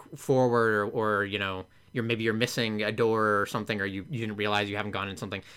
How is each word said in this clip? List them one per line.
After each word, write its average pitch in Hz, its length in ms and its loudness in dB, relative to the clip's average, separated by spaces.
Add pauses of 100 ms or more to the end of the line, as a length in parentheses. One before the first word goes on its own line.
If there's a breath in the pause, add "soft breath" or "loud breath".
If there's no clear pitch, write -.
(160)
forward, 120 580 4
or, 104 120 2
or, 107 380 0
you 101 160 -2
know, 95 260 -4 (280 soft breath)
you're, 123 100 -2
maybe 113 220 0
you're 113 80 2
missing 110 480 -2
a 107 100 -2
door 110 480 2
or 101 60 0
something, 107 340 -4
or 98 60 -2
you, 98 240 -6
you 135 100 -6
didn't 107 160 -6
realize 104 320 0
you 101 80 -4
haven't 104 160 -4
gone 98 160 -2
in 98 80 -6
something. 98 260 -8 (160 loud breath)